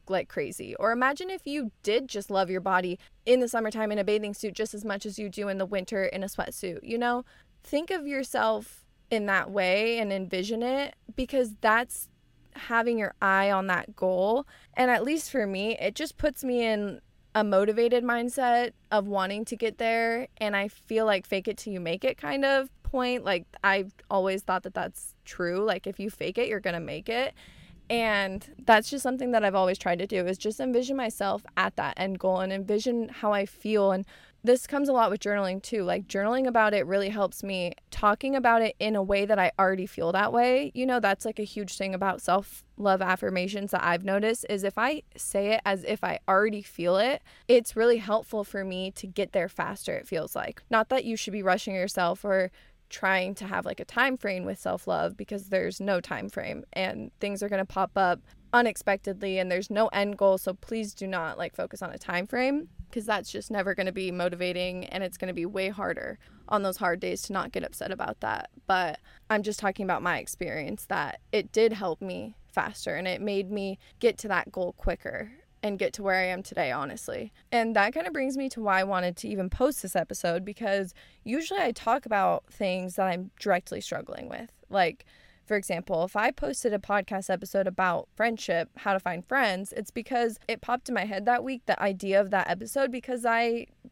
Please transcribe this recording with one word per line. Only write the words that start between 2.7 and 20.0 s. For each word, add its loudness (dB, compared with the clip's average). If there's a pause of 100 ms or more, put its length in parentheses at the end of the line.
in 6
the 0
summertime -2
in 0
a 0
bathing 0
suit -6
just -4
as -10
much -6
as -10
you -6
do -6
in -2
the 0
winter -2
in -4
a -4
sweatsuit, -6
you -6
know? 0 (380)
Think -2
of -4
yourself -2 (240)
in 0
that 2
way 2
and -2
envision -2
it, -2 (200)
because 0
that's 2 (460)
having 0
your -2
eye 6
on 2
that -2
goal. 2 (280)
And 4
at 4
least -2
for 0
me, -2
it -2
just -8
puts 0
me 0
in 0 (320)
a 4
motivated 4
mindset 2 (200)
of 4
wanting -2
to -6
get -2
there. 2